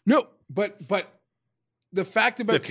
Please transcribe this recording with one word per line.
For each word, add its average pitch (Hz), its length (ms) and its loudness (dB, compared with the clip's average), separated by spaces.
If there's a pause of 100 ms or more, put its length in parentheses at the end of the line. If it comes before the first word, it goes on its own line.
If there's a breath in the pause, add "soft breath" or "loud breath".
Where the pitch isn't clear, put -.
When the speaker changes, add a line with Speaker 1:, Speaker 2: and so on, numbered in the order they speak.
Speaker 1:
No, 202 240 2 (200)
but, 170 380 -6
but 202 340 -4 (720)
the 185 120 -2
fact 233 340 0
about 226 140 0
Speaker 2:
Fifteen. 151 180 0